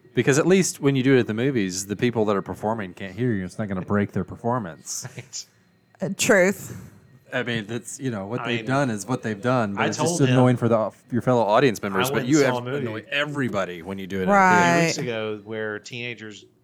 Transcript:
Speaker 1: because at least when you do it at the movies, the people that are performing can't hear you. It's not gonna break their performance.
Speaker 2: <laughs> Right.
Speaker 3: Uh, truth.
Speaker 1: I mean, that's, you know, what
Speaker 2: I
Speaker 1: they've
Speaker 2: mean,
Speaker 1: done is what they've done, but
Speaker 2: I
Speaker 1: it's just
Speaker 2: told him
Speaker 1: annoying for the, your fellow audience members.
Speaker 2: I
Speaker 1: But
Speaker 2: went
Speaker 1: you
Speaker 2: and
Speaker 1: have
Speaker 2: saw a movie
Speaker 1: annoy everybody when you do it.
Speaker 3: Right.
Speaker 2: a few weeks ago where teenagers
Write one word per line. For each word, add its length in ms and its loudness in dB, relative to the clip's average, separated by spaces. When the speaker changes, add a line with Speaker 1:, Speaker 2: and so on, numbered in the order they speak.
Speaker 1:
because 240 4
at 100 2
least 340 2
when 140 2
you 80 0
do 120 6
it 40 8
at 80 0
the 60 -4
movies, 520 -2
the 100 -4
people 300 0
that 100 0
are 60 0
performing 520 -6
can't 220 -14
hear 180 -2
you. 120 -4
It's 140 -12
not 80 -4
gonna 140 -4
break 320 0
their 100 -2
performance. 880 -6
Speaker 2:
<laughs> 40 -18
Right. 300 -14
Speaker 3:
Uh, 160 -4
truth. 580 2
Speaker 1:
I 120 -4
mean, 240 -4
that's, 320 -10
you 120 -4
know, 140 -6
what 160 -6
Speaker 2:
I 60 -4
Speaker 1:
they've 100 -2
Speaker 2:
mean, 80 -6
Speaker 1:
done 240 0
is 180 -6
what 140 -4
they've 200 -6
done, 340 0
but 80 -2
Speaker 2:
I 20 0
Speaker 1:
it's 120 -4
just 200 0
Speaker 2:
told 40 4
him 140 4
Speaker 1:
annoying 220 6
for 100 0
the, 240 2
your 100 0
fellow 220 4
audience 380 4
members. 260 -2
Speaker 2:
I 20 -4
Speaker 1:
But 140 -2
Speaker 2:
went 40 -6
Speaker 1:
you 100 4
Speaker 2:
and 100 6
Speaker 1:
have 80 0
Speaker 2:
saw 40 -2
a 40 -10
movie 140 -6
Speaker 1:
annoy 220 -8
everybody 760 -4
when 160 -8
you 80 -8
do 140 -4
it. 60 0
Speaker 3:
Right. 360 6
Speaker 2:
a 20 4
few 80 4
weeks 100 -2
ago 480 -4
where 340 -6
teenagers 640 -12